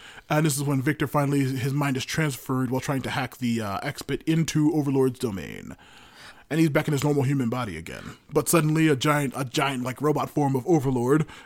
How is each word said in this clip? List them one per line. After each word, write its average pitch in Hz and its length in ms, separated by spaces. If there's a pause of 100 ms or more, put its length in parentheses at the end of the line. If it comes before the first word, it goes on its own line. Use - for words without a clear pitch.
(300)
And 156 160
this 147 100
is 143 80
when 139 180
Victor 143 240
finally, 143 380
his 135 300
mind 139 240
is 123 80
transferred 131 640
while 127 80
trying 135 220
to 120 80
hack 123 280
the, 117 240
uh, 98 220
X-Pit 135 420
into 156 480
Overlord's 135 460
domain. 82 560 (720)
And 160 120
he's 165 80
back 151 180
in 151 60
his 139 100
normal 147 200
human 131 260
body 117 260
again. 65 400 (160)
But - 160
suddenly 156 400
a 147 80
giant, 147 400
a 131 80
giant, 135 400
like, 127 180
robot 143 280
form 139 260
of 123 100
Overlord, 135 600 (200)